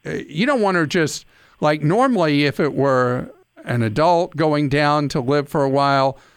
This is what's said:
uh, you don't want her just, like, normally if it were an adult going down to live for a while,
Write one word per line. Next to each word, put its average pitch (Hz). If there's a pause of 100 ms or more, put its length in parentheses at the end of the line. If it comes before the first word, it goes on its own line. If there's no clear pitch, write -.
uh, 147 (180)
you 156
don't 269
want 196
her 170
just, 156 (360)
like, 151
normally 170
if 139
it 151
were 127 (320)
an 120
adult 160
going 147
down 147
to 147
live 139
for 151
a 135
while, 139 (180)